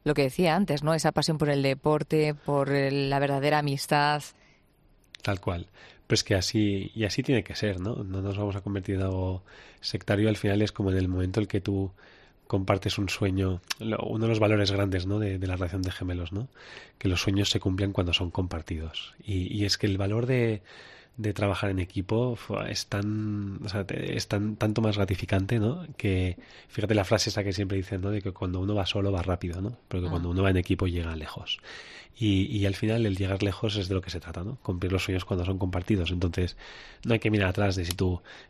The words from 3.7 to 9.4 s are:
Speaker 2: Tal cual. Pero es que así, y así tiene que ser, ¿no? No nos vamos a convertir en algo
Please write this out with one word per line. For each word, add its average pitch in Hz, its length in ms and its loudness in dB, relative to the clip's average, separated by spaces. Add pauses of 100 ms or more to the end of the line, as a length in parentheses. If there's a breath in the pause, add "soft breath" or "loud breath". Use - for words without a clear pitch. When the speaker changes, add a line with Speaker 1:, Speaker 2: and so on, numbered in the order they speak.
Speaker 2:
Tal 101 200 -2
cual. 87 260 -4 (400 loud breath)
Pero 117 80 2
es - 80 2
que 104 120 2
así, 98 600 0
y 110 100 -2
así 101 180 -2
tiene 123 200 2
que - 120 -12
ser, 98 240 -2
¿no? 104 240 -4
No 95 180 -4
nos 98 160 -2
vamos 101 180 -2
a 101 60 -6
convertir 98 340 -2
en 95 80 0
algo 92 400 -2 (380 loud breath)